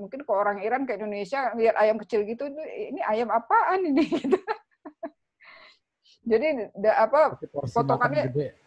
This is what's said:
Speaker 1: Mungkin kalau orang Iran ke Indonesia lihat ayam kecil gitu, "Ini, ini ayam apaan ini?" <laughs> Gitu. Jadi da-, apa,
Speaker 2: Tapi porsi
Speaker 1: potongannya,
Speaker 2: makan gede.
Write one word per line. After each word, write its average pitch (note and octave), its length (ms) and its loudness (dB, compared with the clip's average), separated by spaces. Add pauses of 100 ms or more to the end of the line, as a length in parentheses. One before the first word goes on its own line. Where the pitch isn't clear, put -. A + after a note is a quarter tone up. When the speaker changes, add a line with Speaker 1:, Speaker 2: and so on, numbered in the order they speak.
Speaker 1:
Mungkin C4+ 240 -12
kalau G3+ 160 0
orang G3+ 240 0
Iran B3+ 240 -2
ke A3 80 -4
Indonesia G#3 560 -4
lihat A3+ 240 2
ayam A3 240 4
kecil G#3 240 -2
gitu, A#3 240 -6
"Ini, D4 160 -12 (240)
ini D4+ 140 -8
ayam A3 260 -2
apaan F#4 560 2
ini?" D4 160 2
<laughs> D#4+ 240 0
Gitu. C#4+ 140 2 (1800)
Jadi A3+ 240 2 (260)
da-, G#3 320 4
apa, C4 320 4
Speaker 2:
Tapi - 120 -14
porsi C#3 260 -8
Speaker 1:
potongannya, A#3+ 500 0
Speaker 2:
makan B2+ 80 -4
gede. C#3 140 -2 (200)